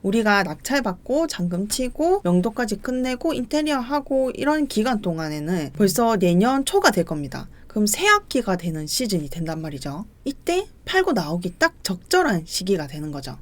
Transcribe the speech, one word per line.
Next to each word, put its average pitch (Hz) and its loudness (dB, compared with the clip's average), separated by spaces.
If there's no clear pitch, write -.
우리가 202 4
낙찰받고 240 -2
잔금 175 -4
치고 311 0
명도까지 202 2
끝내고 254 -2
인테리어 294 0
하고 262 0
이런 294 2
기간 214 0
동안에는 160 -2
벌써 220 4
내년 196 4
초가 381 4
될 - 0
겁니다. 143 -6
그럼 208 0
새 330 0
학기가 294 2
되는 160 -6
시즌이 175 -2
된단 160 -6
말이죠. 147 -8
이때 349 -2
팔고 381 2
나오기 175 -2
딱 - 2
적절한 196 0
시기가 185 -2
되는 151 -8
거죠. 139 -10